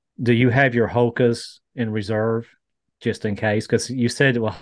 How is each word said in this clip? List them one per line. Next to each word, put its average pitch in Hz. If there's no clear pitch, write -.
do 120
you 120
have 127
your 117
Hokas 120
in 113
reserve 110
just -
in 101
case? 107
'Cause -
you 123
said 131
with 107